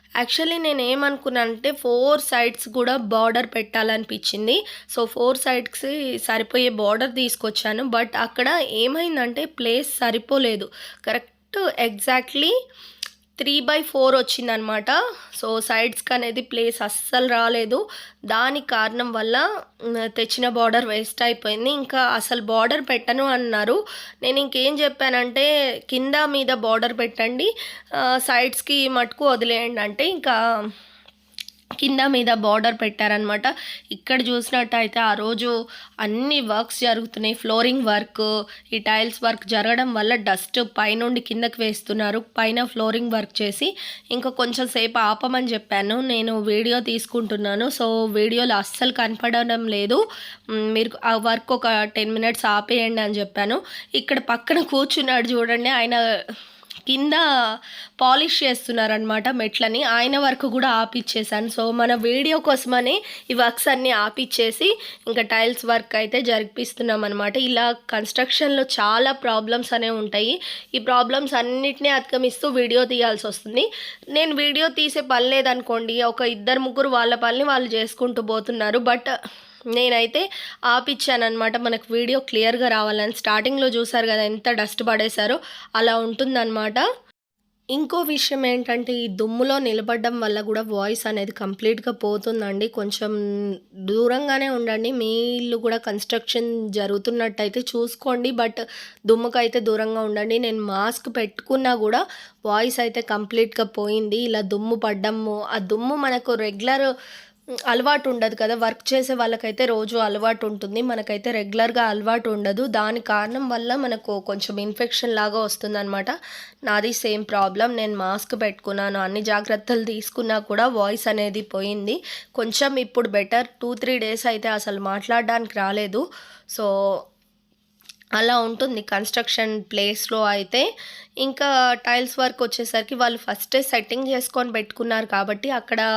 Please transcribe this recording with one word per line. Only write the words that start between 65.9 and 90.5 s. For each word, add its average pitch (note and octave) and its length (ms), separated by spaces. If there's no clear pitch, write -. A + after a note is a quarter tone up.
అయితే A3 260
జరిపిస్తున్నాం A3+ 840
అనమాట. G3+ 340
ఇలా A#3+ 380
కన్‌స్ట్రక్షన్‌లో C4 720
చాలా A#3+ 480
ప్రాబ్లమ్స్ A#3+ 600
అనేవి A3+ 240
ఉంటాయి. G#3+ 440
ఈ B3+ 60
ప్రాబ్లమ్స్ B3 540
అన్నిటినీ C4 560
అధిగమిస్తూ B3+ 580
వీడియో B3 380
తీయాల్సి A3+ 420
వస్తుంది. A#3 440
నేను D4+ 260
వీడియో D4 320
తీసే D4+ 340
పని B3+ 260
లేదనుకోండి, B3 720
ఒక A#3 200
ఇద్దరు A#3 380
ముగ్గురు C4+ 300
వాళ్ళ A#3+ 260
పనిని A#3 280
వాళ్ళు C4 260
చేసుకుంటూ A3+ 520
పోతున్నారు. A3 580
But B3 300
నేనైతే B3 600
ఆపిచ్చానమాట, A#3 920
మనకు A#3 360
వీడియో A#3+ 260
క్లియర్గా A#3 480
రావాలని. G#3+ 440
స్టార్టింగ్లో A#3 560
చూసారు A#3 400
కదా A3 140
ఎంత G#3+ 280
డస్ట్ G#3+ 340
పడేశారో, A3 560
అలా A3+ 220
ఉంటుందన్నమాట. A3+ 760
ఇంకో D4+ 320
విషయం C#4+ 440
ఏంటంటే B3 480
ఈ A#3+ 140
దుమ్ములో A3+ 520
నిలబడడం A#3 600
వల్ల G#3+ 220
కూడా G#3+ 200